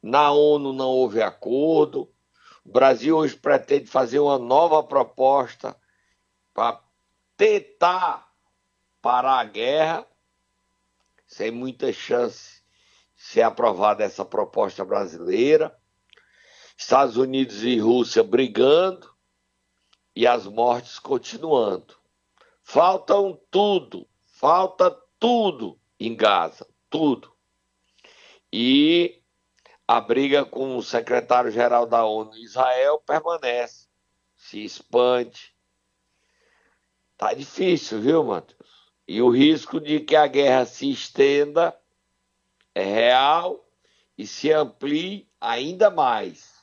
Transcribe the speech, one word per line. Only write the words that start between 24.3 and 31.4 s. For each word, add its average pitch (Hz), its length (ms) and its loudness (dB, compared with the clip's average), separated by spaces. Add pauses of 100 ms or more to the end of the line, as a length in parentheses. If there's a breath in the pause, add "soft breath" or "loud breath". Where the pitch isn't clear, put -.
tudo 202 640 -2 (200)
em 113 160 -8
Gaza, 98 520 0 (240)
tudo. 151 400 -2 (1200 soft breath)
E 147 680 0 (680 soft breath)
a 117 140 2
briga 135 420 0
com 131 340 -8
o 113 40 -6
secretário-geral 120 1040 0